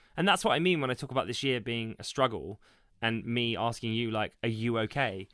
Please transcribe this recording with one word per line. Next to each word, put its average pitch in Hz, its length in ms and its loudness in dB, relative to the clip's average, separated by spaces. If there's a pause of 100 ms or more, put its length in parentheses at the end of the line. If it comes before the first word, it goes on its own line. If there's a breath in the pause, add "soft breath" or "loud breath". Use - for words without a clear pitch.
(160)
And 180 100 2
that's 196 180 4
what 196 100 4
I 143 40 4
mean 170 220 4
when 131 100 0
I 123 40 0
talk 131 180 -8
about 123 160 0
this 120 160 -4
year 127 160 2
being 113 400 -4
a 87 40 -10
struggle 107 560 -2 (400)
and 113 240 0
me 117 320 0
asking 117 360 -2
you, 113 180 0
like, 107 220 -2 (100)
"Are 120 60 0
you 113 320 0
okay?" 110 540 -2